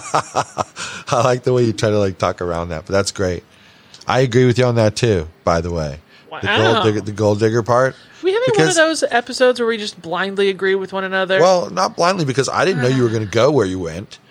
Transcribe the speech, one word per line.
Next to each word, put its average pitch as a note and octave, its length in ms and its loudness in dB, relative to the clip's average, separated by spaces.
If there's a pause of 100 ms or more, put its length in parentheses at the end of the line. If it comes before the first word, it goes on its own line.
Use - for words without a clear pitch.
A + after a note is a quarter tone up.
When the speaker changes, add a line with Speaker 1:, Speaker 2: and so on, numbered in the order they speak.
Speaker 1:
I - 1200 -4
like B2 200 2
the B2+ 80 2
way B2 120 2
you A2+ 80 0
try G#2+ 180 0
to, G#2 80 0
like, G2 200 -2
talk F#2 240 -2
around E2+ 280 -4
that, D#2 160 -8
but - 60 -8
that's G2 200 0
great. F2+ 300 -2 (640)
I A#2+ 140 0
agree B2+ 240 4
with B2 140 2
you B2+ 60 4
on B2 120 0
that G#2+ 200 2
too, F#2 320 0 (160)
by E2+ 160 2
the F2 120 -6
way. D#2 280 -6 (420)
The - 40 -6
Speaker 2:
Wow. A2 280 2
Speaker 1:
gold - 100 0
digger, G#2+ 160 0
the G2+ 120 -10
gold G#2 280 2
digger A2+ 220 2
part. B2+ 320 2 (280)
Speaker 2:
We E4+ 100 0
having G#4+ 100 0
one B4+ 80 0
of A4 60 0
Speaker 1:
Because F#4+ 200 2
Speaker 2:
those D#4+ 260 2
episodes B3+ 580 0
where A#3 60 0
we A3+ 120 -2
just G#3 220 -10
blindly F#3+ 480 -2
agree F#3+ 260 0
with F#3+ 180 -4
one F#3+ 120 -4
another? F#3+ 360 0
Speaker 1:
Well, F3+ 300 4
not F#3+ 260 -2
blindly, F3 280 0
because C3 240 0
I A#2+ 160 0
didn't F3 180 0
know B2 60 2
you C3 140 2
were A#2+ 60 2
gonna A2 180 -2
go A#2 240 2
where B2+ 160 2
you F#2 120 -4
went. E2+ 400 -10 (120)